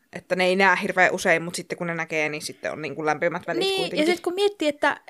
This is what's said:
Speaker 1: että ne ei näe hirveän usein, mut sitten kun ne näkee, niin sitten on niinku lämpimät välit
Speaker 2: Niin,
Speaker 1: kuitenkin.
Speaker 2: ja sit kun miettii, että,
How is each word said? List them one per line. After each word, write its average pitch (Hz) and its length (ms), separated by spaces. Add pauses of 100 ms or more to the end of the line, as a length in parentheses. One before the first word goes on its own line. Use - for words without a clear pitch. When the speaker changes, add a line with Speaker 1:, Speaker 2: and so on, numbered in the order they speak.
(140)
Speaker 1:
että 180 220
ne 185 100
ei 185 100
näe 190 260
hirveän 185 320
usein, 175 300
mut 170 120
sitten 175 220
kun 175 100
ne 170 80
näkee, 160 340
niin 151 120
sitten - 300
on 147 100
niinku 147 240
lämpimät 160 420
välit 170 120
Speaker 2:
Niin, 381 200
Speaker 1:
kuitenkin. 320 280
Speaker 2:
ja 349 60
sit 339 100
kun 349 100
miettii, 403 340
että, 294 420